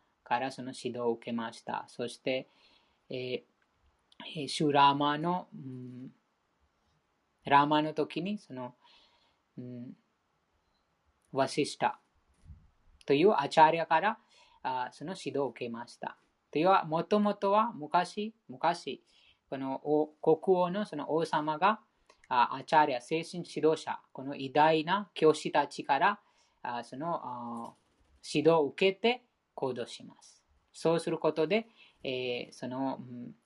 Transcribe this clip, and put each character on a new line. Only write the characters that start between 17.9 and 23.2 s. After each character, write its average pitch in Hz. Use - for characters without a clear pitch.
昔、 139
こ 135
の 135
王、 151
国 160
王 180
の 208
そ -
の 143
王 160
様 151
が、 202
あ、 123
ア 135
チ -
ャ 156
リ 131
ア、 -
精 160